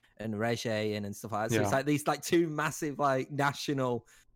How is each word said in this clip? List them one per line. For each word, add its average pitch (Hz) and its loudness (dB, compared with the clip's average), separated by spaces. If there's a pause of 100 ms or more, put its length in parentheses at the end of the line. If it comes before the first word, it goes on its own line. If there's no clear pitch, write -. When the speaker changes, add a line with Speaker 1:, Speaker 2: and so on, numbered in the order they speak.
(180)
Speaker 1:
and 107 -4
Reje 113 -2
and, 107 -2
and 101 -8
stuff 110 -10
like 110 -2
that. 117 2
So 107 4
it's, 101 2
Speaker 2:
Yeah. 135 4
Speaker 1:
like, 135 0
these, 147 2
like, 147 0
two 175 4
massive, 151 -4
like, 135 2
national 135 0 (320)